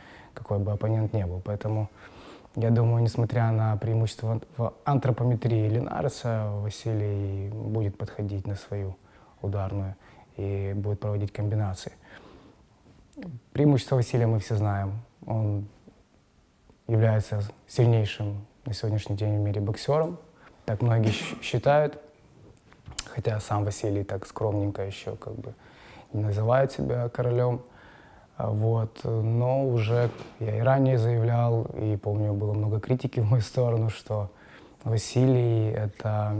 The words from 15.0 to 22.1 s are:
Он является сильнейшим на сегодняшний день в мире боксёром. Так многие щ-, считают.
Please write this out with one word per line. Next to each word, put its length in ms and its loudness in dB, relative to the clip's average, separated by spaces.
Он 400 -2
является 560 2
сильнейшим 800 2
на 100 -6
сегодняшний 420 -2
день 220 0
в 20 2
мире 200 0
боксёром. 580 0
Так 160 -2
многие 280 4
щ-, 320 -6
считают. 560 2